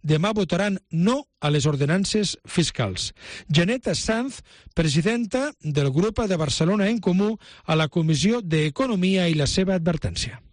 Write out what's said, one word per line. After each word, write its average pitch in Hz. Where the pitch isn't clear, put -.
demà 156
votaran 196
no 214
a 151
les 147
ordenances 165
fiscals. -
Janeta 185
Sanz, 233
presidenta 214
del 143
grup 208
de 185
Barcelona 170
en 226
Comú, 196
a 165
la 156
Comissió 165
d'Economia 185
i 165
la 147
seva 190
advertència. 165